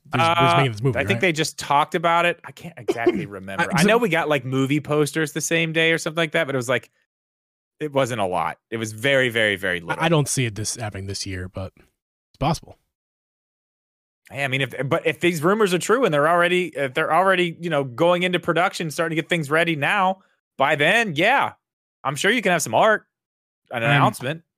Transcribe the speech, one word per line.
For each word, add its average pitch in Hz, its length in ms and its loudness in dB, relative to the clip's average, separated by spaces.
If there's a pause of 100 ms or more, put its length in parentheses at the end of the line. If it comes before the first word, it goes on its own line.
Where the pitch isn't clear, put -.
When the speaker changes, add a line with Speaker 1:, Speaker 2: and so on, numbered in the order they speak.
(120)
Speaker 1:
it 143 60 0
was, 165 80 4
it 170 160 2
was 170 120 6
Speaker 2:
Uh, 170 40 4
Speaker 1:
making 131 140 2
this 104 100 -8
movie, 123 160 0
Speaker 2:
I 135 60 0
think - 140 0
Speaker 1:
right? - 40 -10
Speaker 2:
they 185 100 4
just 151 280 -4
talked 147 340 2
about 170 320 2
it. 170 180 -2
I - 80 -16
can't - 240 -18
Speaker 1:
<clears throat> - 20 -20
Speaker 2:
exactly - 500 -2
remember. 98 380 -6
Speaker 1:
Uh, - 100 -2
Speaker 2:
I 147 80 4
Speaker 1:
so 208 40 6
Speaker 2:
know 226 120 4
we 233 100 0
got, 160 180 0
like, 147 160 0
movie 135 360 0
posters 147 540 -2
the 160 80 -6
same 165 300 -2
day 160 200 2
or 160 80 0
something 160 180 -8
like 165 140 0
that, 165 160 0
but 135 80 -2
it - 20 0
was, 120 100 -4
like, 123 220 -2 (880)
it 151 140 -8
wasn't 123 280 0
a 95 40 0
lot. 82 320 -4 (140)
It 117 60 -4
was 110 140 -6
very, 131 380 0
very, 110 260 0
very 90 260 -4
Speaker 1:
I, - 20 -12
Speaker 2:
little. 85 200 -2
Speaker 1:
I 165 60 2
don't 147 180 2
see 131 180 -2
it 107 100 -6
this, 104 220 -8
happening 98 280 -10
this 98 220 -8
year, 92 200 -8
but 95 300 -12
it's - 640 -20
possible. - 400 -4 (1500)
Speaker 2:
Hey, 135 140 -8
I - 20 -2
mean, 131 140 -2
if, 127 120 -4 (120)
but 160 200 -2
if 156 140 0
these 175 240 0
rumors 196 320 2
are 165 40 0
true 233 260 2
and 175 60 0
they're 147 160 2
already, 175 480 2
if 135 200 -4
they're 156 180 0
already, 180 480 2
you 175 80 -6
know, 143 140 2
going 170 400 2
into 180 160 0
production, 170 500 0
starting 165 260 -4
to 160 60 0
get - 80 -8
things 156 220 -2
ready 165 240 2
now, 185 460 0 (360)
by 147 180 2
then, 185 400 2
yeah, 190 380 2 (500)
I'm 143 120 -4
sure 185 160 0
you 247 100 0
can 185 100 0
have 165 120 0
some 113 100 -4
art, 202 320 4 (680)
an 117 120 -4
Speaker 1:
Um, 117 60 2
Speaker 2:
announcement. 156 520 2 (160)